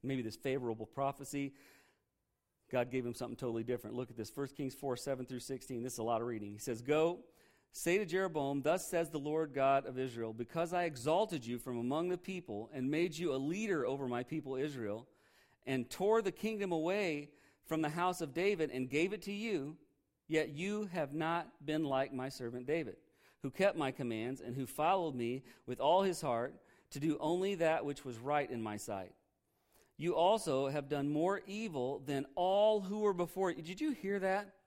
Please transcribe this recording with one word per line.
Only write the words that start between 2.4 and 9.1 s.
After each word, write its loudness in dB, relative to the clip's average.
God 2
gave -2
him -4
something -8
totally -4
different. -4
Look -4
at -14
this, -8
First -6
Kings -4
four, -2
seven -4
through -8
sixteen. -6
This -6
is -8
a -2
lot 2
of -2
reading. -6
He -12
says, -4
"Go, 2
say 2
to 2
Jeroboam, 0
'Thus 2
says 0